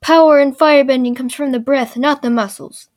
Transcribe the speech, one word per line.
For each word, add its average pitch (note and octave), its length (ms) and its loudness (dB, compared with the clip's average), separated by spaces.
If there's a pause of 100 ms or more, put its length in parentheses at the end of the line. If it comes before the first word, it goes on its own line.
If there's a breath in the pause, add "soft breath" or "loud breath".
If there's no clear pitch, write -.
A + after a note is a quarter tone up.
Power D#4 380 4
in C#4 140 0
firebending C4+ 600 2
comes B3 200 -8
from C#4+ 180 -6
the B3 80 -4
breath, B3+ 360 -4
not C#4 260 -2
the A#3+ 80 -4
muscles. G3+ 680 -6